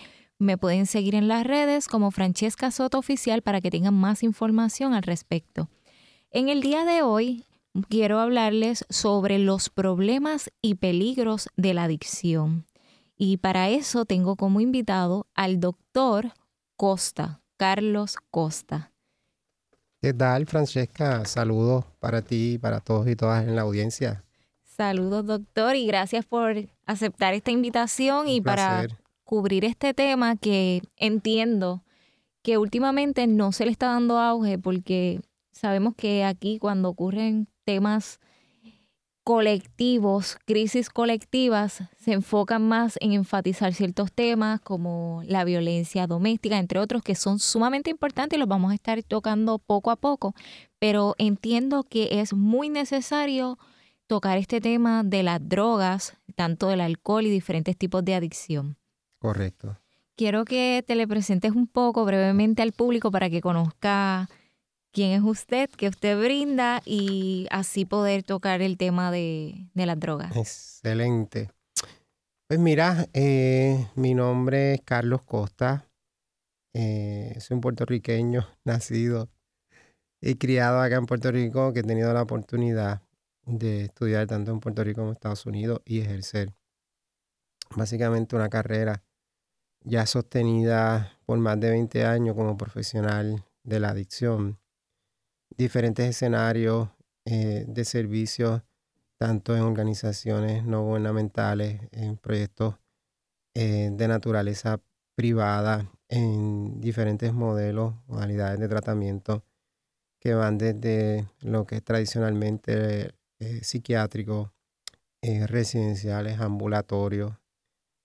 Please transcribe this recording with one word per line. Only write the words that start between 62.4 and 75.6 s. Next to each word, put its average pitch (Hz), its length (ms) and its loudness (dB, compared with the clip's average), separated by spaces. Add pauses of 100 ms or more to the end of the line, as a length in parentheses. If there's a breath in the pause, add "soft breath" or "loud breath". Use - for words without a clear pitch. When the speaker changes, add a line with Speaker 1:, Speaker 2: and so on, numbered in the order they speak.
Speaker 1:
al 226 100 2
público 233 400 2
para 185 180 2
que 165 120 -2
conozca 185 880 0 (640 soft breath)
quién 196 200 2
es 202 100 4
usted, 233 540 0
qué 202 140 0
usted 208 300 0
brinda 254 640 0
y 190 640 -2
así 190 340 -2
poder 202 380 0
tocar 190 380 -2
el 190 160 -2
tema 180 340 0
de, 170 600 -6
de 180 120 -2
las 170 140 -2
drogas. 156 360 -4
Speaker 2:
Excelente. 113 1160 -4 (960 loud breath)
Pues 160 120 2
mira, 165 540 4
eh, 131 800 4
mi 131 180 2
nombre 127 640 2
es 131 60 -4
Carlos 120 420 0
Costa. 123 640 -2 (840)